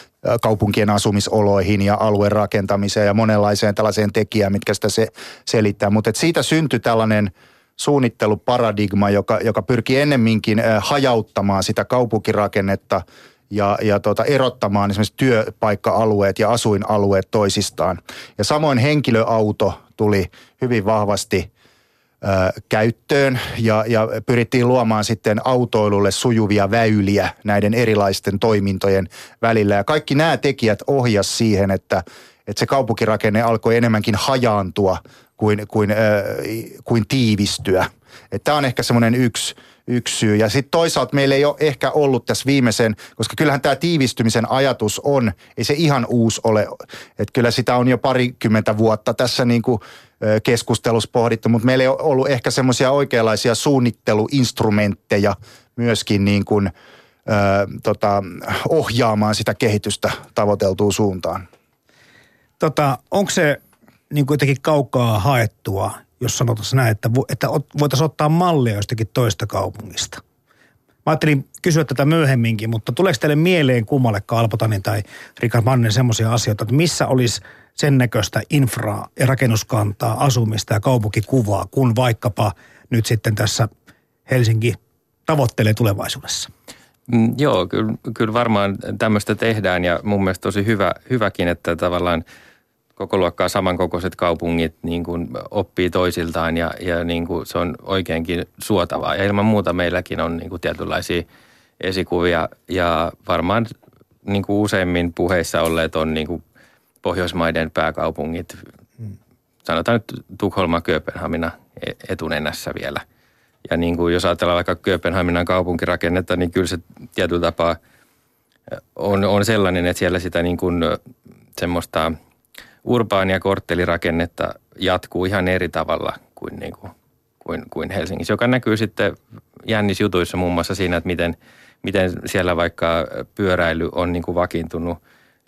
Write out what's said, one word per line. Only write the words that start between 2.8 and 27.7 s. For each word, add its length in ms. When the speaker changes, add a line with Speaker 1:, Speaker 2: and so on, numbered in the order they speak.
Speaker 1:
ja 80
monenlaiseen 600
tällaiseen 380
tekijään, 380
mitkä 220
sitä 160
se-, 180
selittää. 440
Mut 180
et 80
siitä 280
syntyi 360
tällainen 520
suunnitteluparadigma, 1300
joka, 340
joka 180
pyrki 380
ennemminkin, 600
ö, 40
hajauttamaan 840
sitä 220
kaupunkirakennetta 1160
ja, 320
ja 180
tota, 260
erottamaan 680
esimerkiksi 260
työpaikka-alueet 1200
ja 120
asuinalueet 800
toisistaan. 640
Ja 60
samoin 340
henkilöauto 1040
tuli 280
hyvin 240
vahvasti, 640
ö, 460
käyttöön 680
ja, 300
ja 200
pyrittiin 420
luomaan 360
sitten 440
autoilulle 640
sujuvia 600
väyliä 580
näiden 300